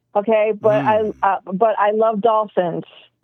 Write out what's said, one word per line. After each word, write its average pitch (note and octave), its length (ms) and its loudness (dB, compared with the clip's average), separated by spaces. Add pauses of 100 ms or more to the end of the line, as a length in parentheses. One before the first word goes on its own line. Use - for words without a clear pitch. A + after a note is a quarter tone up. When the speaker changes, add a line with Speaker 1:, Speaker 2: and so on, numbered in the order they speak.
(160)
Speaker 1:
okay, G#3+ 460 0
but G#3+ 240 2
Speaker 2:
Mm. G#3+ 380 0
Speaker 1:
I, G3 60 0
uh, F#3+ 120 -2 (120)
but G#3 240 0
I G#3 140 0
love A3 300 0
dolphins. G3 640 -2 (380)